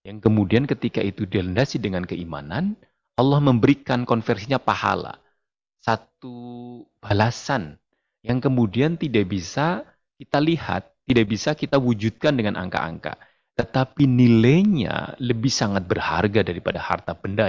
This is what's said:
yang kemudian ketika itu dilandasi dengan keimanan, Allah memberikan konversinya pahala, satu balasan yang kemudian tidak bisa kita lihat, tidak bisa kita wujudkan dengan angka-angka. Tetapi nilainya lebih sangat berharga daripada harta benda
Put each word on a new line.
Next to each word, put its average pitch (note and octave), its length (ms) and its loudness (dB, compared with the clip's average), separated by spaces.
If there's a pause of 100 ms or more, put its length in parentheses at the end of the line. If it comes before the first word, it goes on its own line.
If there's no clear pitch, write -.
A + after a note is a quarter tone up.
yang G#2 160 -16
kemudian G#2+ 480 2
ketika A#2 320 -4
itu G2+ 240 -4
dilandasi F#2+ 560 -2
dengan F#2+ 240 -4
keimanan, F2 720 -6 (400)
Allah C#3 240 4
memberikan B2+ 640 2
konversinya A#2 560 -2
pahala, F#2+ 560 -2 (640)
satu A#2+ 1000 -8 (180)
balasan G#2+ 800 -2 (420)
yang A#2+ 160 -4
kemudian B2+ 640 0
tidak A2 320 0
bisa D3 540 -4 (340)
kita C#3+ 240 -2
lihat, A#2+ 480 -2 (160)
tidak A2+ 220 4
bisa D3 260 -2
kita C#3 240 0
wujudkan B2 560 0
dengan G#2 240 -2
angka-angka. E2 560 -6 (380)
Tetapi C3 560 0
nilainya B2 1120 4
lebih A#2+ 280 -2
sangat G2 360 -2
berharga G2 560 0
daripada F2 400 -6
harta F2 320 -6
benda G2+ 340 -2